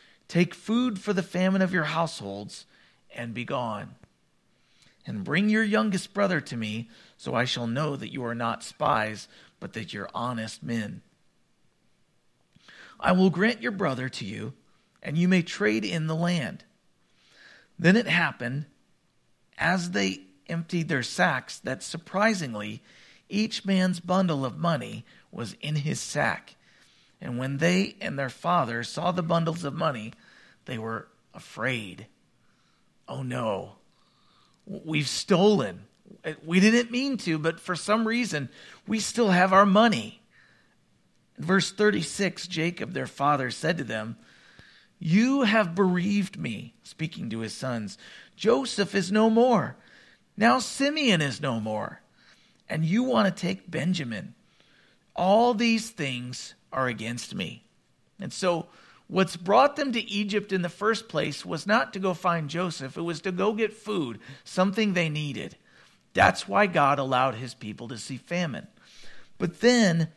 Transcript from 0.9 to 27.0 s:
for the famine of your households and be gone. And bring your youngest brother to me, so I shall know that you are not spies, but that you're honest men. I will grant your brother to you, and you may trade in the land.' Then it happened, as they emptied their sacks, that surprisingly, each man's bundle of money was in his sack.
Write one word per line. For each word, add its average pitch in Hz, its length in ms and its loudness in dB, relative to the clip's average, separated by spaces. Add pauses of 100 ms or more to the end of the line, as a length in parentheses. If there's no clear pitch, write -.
for 208 120 -4
the 190 100 0
famine 190 400 0
of 185 120 2
your 165 120 0
households 117 800 -6 (480)
and 117 200 -10
be 123 100 -8
gone. 113 520 -6 (1120)
And 101 200 -8
bring 185 240 0
your 220 160 4
youngest 208 480 0
brother 190 260 0
to - 160 -8
me, 113 340 -6 (280)
so 131 160 -8
I 120 100 2
shall 123 240 -2
know 139 300 -4
that - 160 -12
you 131 100 -8
are 117 120 -6
not 117 280 -4
spies, 110 640 -2 (320)
but - 140 -12
that 113 180 -8
you're 101 220 -10
honest 113 500 -6
men. 117 380 -6 (2000)
I 175 100 2
will 185 180 6
grant 220 320 0
your 226 120 -2
brother 135 340 -2
to - 180 -8
you, 107 280 -8 (500)
and 151 140 -4
you 175 100 4
may 185 140 6
trade 214 420 0
in 165 240 -2
the 160 80 -2
land.' 165 480 -2 (1120)
Then 175 200 6
it 233 100 2
happened, 147 580 -2 (920)
as 175 340 0
they 190 300 0 (280)
emptied 165 380 -2
their 131 160 0
sacks, - 560 -2
that - 240 -8
surprisingly, 165 960 -4 (460)
each 214 380 -4
man's 185 340 2
bundle 170 460 0
of 123 120 -6
money 123 480 -2 (240)
was 107 300 -10
in 151 160 -4
his 143 240 -2
sack. - 560 -4 (640)